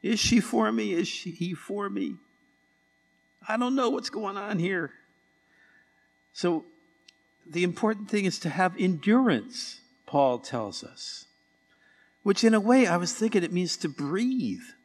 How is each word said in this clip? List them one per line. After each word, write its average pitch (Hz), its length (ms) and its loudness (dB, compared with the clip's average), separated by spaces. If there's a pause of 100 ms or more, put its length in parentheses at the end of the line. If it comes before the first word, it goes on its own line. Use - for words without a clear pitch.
Is 214 160 0
she - 200 4
for 220 320 2
me? 214 220 -2
Is 170 140 0
she, - 240 -10
he 170 220 -6
for 202 360 -8
me? 98 260 -4 (1300)
I 214 100 -2
don't 247 180 0
know 254 140 2
what's - 220 -4
going 202 260 -6
on 202 220 -4
here. 170 340 -2 (1400)
So 165 320 0 (800)
the 165 180 -2
important 202 460 -2
thing 208 160 0
is 180 140 -2
to 165 100 -4
have 180 300 0
endurance, 190 1040 0 (240)
Paul 131 340 2
tells 110 440 -8
us, - 420 -16 (960)
which 196 220 2
in 226 100 8
a 214 60 6
way 247 260 6
I 175 120 2
was 175 140 -2
thinking 220 320 0
it 165 80 -4
means 175 260 -2
to 160 120 -4
breathe. 156 760 -2 (220)